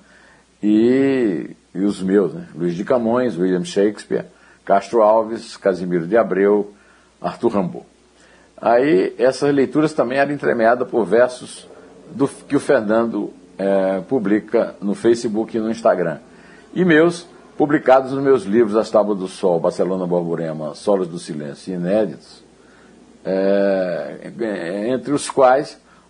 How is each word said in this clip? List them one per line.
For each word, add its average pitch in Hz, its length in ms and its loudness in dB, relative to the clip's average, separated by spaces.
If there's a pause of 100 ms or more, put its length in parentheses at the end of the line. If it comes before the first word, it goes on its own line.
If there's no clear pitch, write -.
(600)
e, 117 880 0 (220)
e 87 60 -6
os 98 220 -2
meus, 95 320 2
né? 87 200 -14
Luiz 87 220 -4
de 196 80 -6
Camões, 120 540 0
William 90 260 0
Shakespeare, 101 600 -2 (400)
Castro 104 360 2
Alves, 110 540 0
Casimiro 87 500 -2
de 98 120 2
Abreu, 101 560 2 (480)
Arthur 101 340 -4
Rimbaud. 85 300 -4 (760)
Aí, 139 560 2
essas 135 380 0
leituras 151 380 0
também 127 240 -2
eram 143 160 0
entremeadas 123 520 0
por 110 200 -2
versos 117 600 0 (480)
do, 131 140 0
que - 300 -4
o - 20 2
Fernando, 113 720 0 (240)
eh, 98 520 0
publica 104 720 0
no 98 120 -4
Facebook 113 640 0
e 110 60 -2
no 113 100 -4
Instagram. 87 460 0 (560)
E 170 100 0
meus, 165 420 4 (320)
publicados 135 540 4
nos 139 100 -4
meus 135 220 4
livros 104 320 2
As 107 140 2
Tábuas 104 280 2
do 92 120 -8
Sol, 87 320 0
Barcelona 90 440 -2
Borborema, 82 680 -4
Solos 95 320 -2
do 85 100 -12
Silêncio 76 540 -12
e 92 60 -6
Inéditos, 90 640 -4 (800)
eh, 92 1080 -2 (600)
entre 127 200 -4
os - 160 -4
quais, 139 500 2 (300)